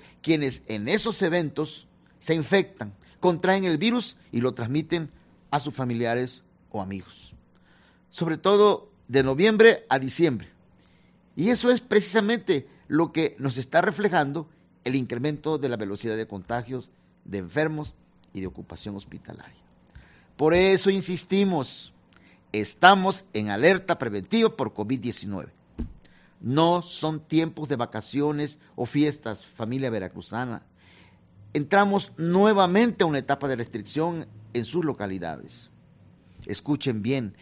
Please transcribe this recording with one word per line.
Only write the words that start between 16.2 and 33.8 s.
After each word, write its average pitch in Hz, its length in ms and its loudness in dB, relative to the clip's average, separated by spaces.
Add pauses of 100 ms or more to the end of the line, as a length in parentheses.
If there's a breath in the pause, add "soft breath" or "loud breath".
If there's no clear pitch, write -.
contagios, 117 640 -8 (320 soft breath)
de 95 140 -8
enfermos 151 560 -4 (400)
y 98 80 -8
de 95 60 -6
ocupación 92 480 -14
hospitalaria. - 680 -18 (720 soft breath)
Por 156 180 2
eso 190 360 4
insistimos, 185 1040 -2 (580 soft breath)
estamos 185 840 4
en 107 160 -2
alerta 160 500 2
preventiva 165 560 0
por - 180 -4
covid 113 260 -4
diecinueve. 101 540 -8 (840 soft breath)
No 165 420 2
son 156 380 -6
tiempos 156 480 -2
de 143 80 -2
vacaciones 143 840 -4 (160 soft breath)
o 120 100 -6
fiestas, 143 600 -4
familia 123 440 -6
veracruzana. 107 760 -8 (880 soft breath)
Entramos 196 640 2
nuevamente 190 840 4
a 170 40 4
una 147 100 0
etapa 139 300 -2
de 131 80 0
restricción 147 720 -6 (260)